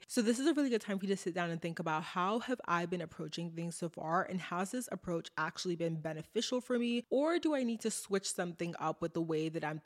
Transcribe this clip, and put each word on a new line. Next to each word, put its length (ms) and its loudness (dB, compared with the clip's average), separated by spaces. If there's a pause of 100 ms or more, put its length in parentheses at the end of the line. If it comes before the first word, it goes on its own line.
So 140 2
this 160 4
is 80 0
a 80 6
really 160 2
good 120 2
time 180 -2
for 60 -2
you 100 2
to 60 -2
sit 120 -2
down 160 0
and 100 -2
think 200 -2
about, 240 0
"How 360 2
have 280 -2
I 180 2
been 160 -2
approaching 480 -6
things 260 -4
so 140 -4
far? 340 2
And 160 -2
has 300 -2
this 220 -4
approach 440 -2
actually 400 0
been 200 0
beneficial 680 -2
for 160 0
me? 320 2
Or 300 4
do 160 2
I 80 2
need 180 0
to 80 0
switch 420 -2
something 480 -4
up 220 -2
with 120 0
the 80 2
way 260 2
that 160 -2
I'm 220 -2